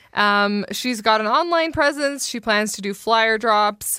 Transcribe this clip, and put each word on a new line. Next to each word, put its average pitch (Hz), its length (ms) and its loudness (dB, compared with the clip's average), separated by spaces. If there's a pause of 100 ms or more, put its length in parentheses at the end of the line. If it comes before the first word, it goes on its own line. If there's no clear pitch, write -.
(120)
Um, 202 580 2
she's 233 300 -6
got 220 200 2
an 214 60 -4
online 330 460 0
presence. 285 560 -2
She 240 100 -8
plans 214 360 0
to 202 80 -12
do 196 120 -4
flyer 220 440 2
drops. 208 600 0